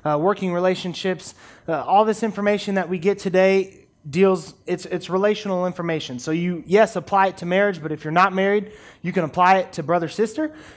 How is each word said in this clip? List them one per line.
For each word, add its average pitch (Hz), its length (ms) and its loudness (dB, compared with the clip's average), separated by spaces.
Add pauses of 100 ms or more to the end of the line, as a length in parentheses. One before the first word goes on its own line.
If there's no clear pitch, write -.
uh, 151 120 0
working 185 360 0
relationships. 180 840 -2 (320)
Uh, 151 160 -2
all 190 220 4
this 214 180 -2
information 202 540 -2
that 175 120 -2
we 185 80 -4
get 190 220 0
today 190 680 2 (220)
deals, 180 460 2 (120)
it's, 185 200 -4
it's 175 240 -8
relational 196 560 0
information. 165 520 -6
So 139 120 -6
you, 175 340 -2
yes, 202 320 2
apply 190 300 0
it 185 120 -4
to 170 80 -8
marriage, 185 360 0
but 156 100 -6
if 151 120 -10
you're 156 80 -6
not 185 200 4
married, 196 400 0 (300)
you 170 100 -4
can 175 120 0
apply 180 340 4
it 185 140 -4
to 170 100 -8
brother, 165 260 0
sister. 226 440 -4 (240)